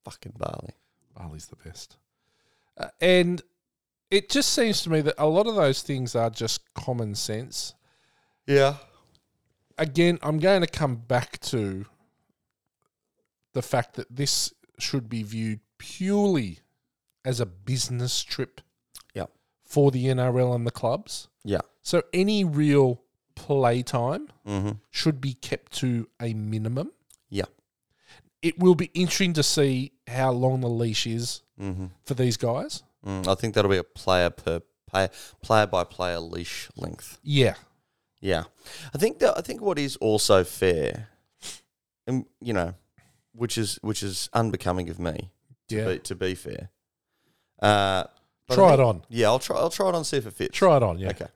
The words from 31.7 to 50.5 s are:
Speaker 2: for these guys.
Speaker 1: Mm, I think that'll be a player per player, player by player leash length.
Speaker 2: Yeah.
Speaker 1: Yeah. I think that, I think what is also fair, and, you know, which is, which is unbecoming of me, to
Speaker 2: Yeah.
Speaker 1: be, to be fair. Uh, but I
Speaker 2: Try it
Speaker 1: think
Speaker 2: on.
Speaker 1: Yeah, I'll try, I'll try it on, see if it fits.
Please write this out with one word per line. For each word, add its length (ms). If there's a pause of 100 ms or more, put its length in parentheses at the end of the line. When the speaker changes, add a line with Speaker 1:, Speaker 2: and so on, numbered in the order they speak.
Speaker 2:
for 100
these 220
guys. 460 (220)
Speaker 1:
Mm, 240
I 60
think 200
that'll 160
be 60
a 80
player 460
per 300 (260)
player, 240 (320)
player 240
by 180
player 360
leash 560
length. 460
Speaker 2:
Yeah. 320 (680)
Speaker 1:
Yeah. 240 (500)
I 40
think 220
that, 160
I 60
think 180
what 180
is 180
also 480
fair, 640 (960)
and, 200 (140)
you 120
know, 220 (580)
which 260
is, 240
which 200
is 300
unbecoming 560
of 100
me, 320 (380)
to 80
Speaker 2:
Yeah. 100
Speaker 1:
be, 140
to 160
be 180
fair. 360 (880)
Uh, 440 (420)
but 80
I 0
Speaker 2:
Try 200
it 40
Speaker 1:
think 100
Speaker 2:
on. 200
Speaker 1:
Yeah, 200
I'll 120
try, 180
I'll 120
try 200
it 40
on, 100
see 120
if 100
it 60
fits. 240